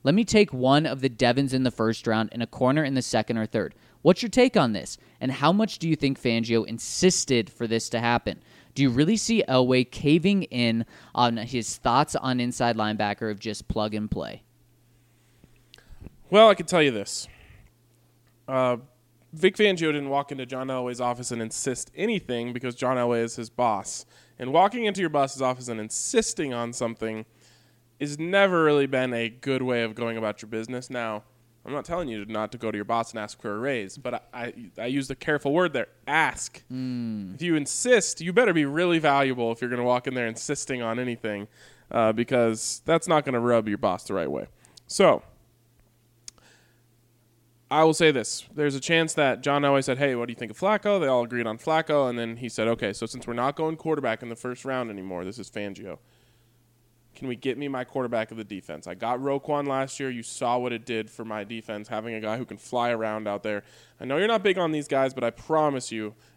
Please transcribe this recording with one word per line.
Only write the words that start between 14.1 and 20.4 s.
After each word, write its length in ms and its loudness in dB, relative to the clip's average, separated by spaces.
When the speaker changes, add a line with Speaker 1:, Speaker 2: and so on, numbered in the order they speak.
Speaker 1:
play?" 320 -8
Speaker 2:
Well, 180 10
I 60 10
can 120 -6
tell 180 4
you 80 4
this. 360 -6
Uh, 300 2
Vic 240 4
Fangio 340 4
didn't 180 -2
walk 220 -2
into 140 -8